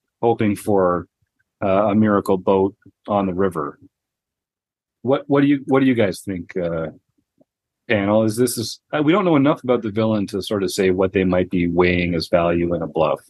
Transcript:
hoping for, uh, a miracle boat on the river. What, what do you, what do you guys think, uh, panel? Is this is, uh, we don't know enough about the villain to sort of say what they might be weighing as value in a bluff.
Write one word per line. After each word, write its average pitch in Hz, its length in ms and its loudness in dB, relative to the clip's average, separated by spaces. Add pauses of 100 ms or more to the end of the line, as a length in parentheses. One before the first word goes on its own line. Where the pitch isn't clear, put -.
(220)
hoping 113 340 0
for, 92 520 -2 (560)
uh, 101 260 0
a 98 60 0
miracle 104 420 2
boat 95 380 0 (320)
on 101 180 0
the 92 80 -4
river. 85 460 -4 (1200)
What, 135 260 -2
what 143 140 2
do 139 60 4
you, 143 180 0
what 135 140 2
do 135 80 4
you 127 80 2
guys 101 260 0
think, 92 340 -10
uh, 85 320 -4 (1000)
panel? 104 360 2
Is 110 120 0
this 123 220 0
is, 113 220 -8 (120)
uh, 160 100 -2
we 147 100 2
don't 190 140 0
know 170 120 4
enough 143 260 2
about 123 180 0
the 110 100 -6
villain 107 360 0
to 95 140 -6
sort 101 200 -4
of 90 100 -2
say 95 200 2
what 92 220 0
they 98 100 2
might 90 260 0
be 87 180 0
weighing 87 460 0
as 80 140 -4
value 85 480 0
in 82 60 -6
a 80 60 -6
bluff. 76 420 -2